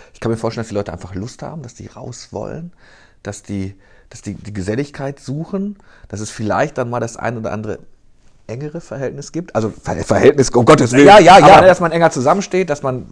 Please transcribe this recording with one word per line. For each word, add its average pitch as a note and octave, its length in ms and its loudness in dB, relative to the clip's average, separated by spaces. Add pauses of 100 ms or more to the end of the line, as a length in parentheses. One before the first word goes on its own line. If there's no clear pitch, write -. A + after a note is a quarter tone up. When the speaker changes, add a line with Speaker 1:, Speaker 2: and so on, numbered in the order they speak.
(120)
Speaker 1:
Ich - 60 -20
kann A2+ 140 -4
mir A2 40 -6
vorstellen, A2+ 280 -8
dass A2 60 -16
die G2+ 40 -10
Leute G2+ 180 -6
einfach F2+ 220 -16
Lust A2 300 -14
haben, D3+ 180 -14
dass - 120 -20
die G2+ 120 -20
raus B2 460 -20
wollen, D#3 400 -12 (500)
dass - 220 -14
die, G2 320 -10 (340)
dass - 120 -20
die, G2+ 120 -12
die - 180 -16
Geselligkeit C3+ 680 -8
suchen, F#3+ 580 -10 (300)
dass G#2 100 -12
es G#2+ 120 -12
vielleicht G#2+ 480 -6
dann A#2+ 120 -6
mal A#2+ 80 -8
das A#2 180 -8
ein A#2 220 -8
oder A2 140 -10
andere G#2+ 260 -10 (720)
engere D3 320 -12
Verhältnis C#3 500 -12
gibt. F3 240 -10
Also A2 160 -4
Ver-, - 320 -10
Verhältnis, B2 480 2
um A#2+ 140 2
Gottes B2+ 260 4
Willen. C#3+ 160 6
Speaker 2:
Ja, G#3 140 10
ja, F3+ 180 8
ja. D3+ 80 8
Speaker 1:
Aber, F#3 140 8
ne, F3+ 80 6
dass F3+ 100 4
man E3+ 140 -4
enger E3+ 180 2
zusammensteht, F3+ 600 -2
dass - 120 -8
man B2+ 300 -8